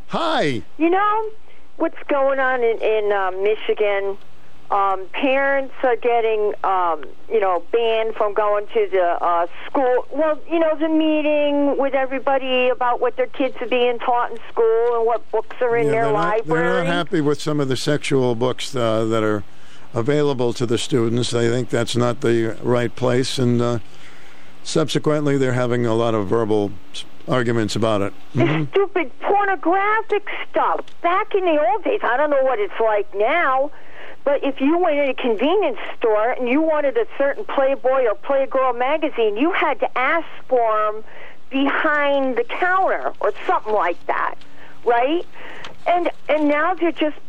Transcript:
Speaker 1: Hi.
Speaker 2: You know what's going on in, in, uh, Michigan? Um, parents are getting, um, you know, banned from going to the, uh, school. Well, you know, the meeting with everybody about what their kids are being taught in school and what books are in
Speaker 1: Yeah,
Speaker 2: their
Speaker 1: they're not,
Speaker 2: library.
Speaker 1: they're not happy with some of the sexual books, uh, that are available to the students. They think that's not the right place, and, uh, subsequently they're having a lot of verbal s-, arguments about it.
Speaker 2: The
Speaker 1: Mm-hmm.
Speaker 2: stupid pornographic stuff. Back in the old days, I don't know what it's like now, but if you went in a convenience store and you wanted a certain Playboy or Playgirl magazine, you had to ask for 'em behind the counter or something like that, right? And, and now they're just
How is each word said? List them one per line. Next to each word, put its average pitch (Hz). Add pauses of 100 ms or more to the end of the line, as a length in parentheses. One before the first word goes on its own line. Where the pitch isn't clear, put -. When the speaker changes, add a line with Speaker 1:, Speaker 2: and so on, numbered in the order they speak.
Speaker 1:
Hi. 220 (160)
Speaker 2:
You 320
know 427 (480)
what's 330 (120)
going 277
on 254
in, 226
in, 214
uh, 190
Michigan? 196 (520)
Um, 196
parents 269 (100)
are 247
getting, 220 (120)
um, 175 (260)
you 220
know, 185
banned 226
from 208
going 208
to 208
the, 180
uh, 170 (200)
school. 254
Well, 302 (140)
you 339
know, 320
the 320
meeting 294
with 277
everybody 262
about 240
what 240
their 254
kids -
are 240
being 240
taught 240
in 233 (140)
school 233
and 226
what 226
books -
are 233
in 233
Speaker 1:
Yeah, -
Speaker 2:
their -
Speaker 1:
they're -
not, 175
Speaker 2:
library. 160
Speaker 1:
they're 175
not 165
happy 170
with 147
some 151
of 135
the 127
sexual 135
books, 123
uh, 113
that 110
are 107 (500)
available 127
to 120
the 113
students. 117
They 117
think 120
that's 117
not 120
the 117
right 120
place, 127
and, 120
uh, 120 (840)
subsequently 147
they're 131
having 123
a 113
lot 113
of 101
verbal 104 (220)
s-, - (220)
arguments 117
about 107
it. 98 (200)
Speaker 2:
The -
Speaker 1:
Mm-hmm. 156
Speaker 2:
stupid 359
pornographic 403 (220)
stuff. 220 (220)
Back 381
in 381
the 302
old 403
days, 214
I 226
don't 302
know 277
what 262
it's 202
like 214
now, 269 (520)
but -
if 277
you 294
went 330
in 285
a 254
convenience 269 (180)
store 220
and 254
you 269
wanted 302
a 226 (120)
certain 277
Playboy 269
or 202
Playgirl 262
magazine, 247
you 294
had 320
to -
ask 294 (220)
for 220
'em 214 (460)
behind 277
the 240
counter 359
or 202 (120)
something 214
like 175
that, - (500)
right? 254 (600)
And, 349 (200)
and 302
now 302
they're 330
just 302 (100)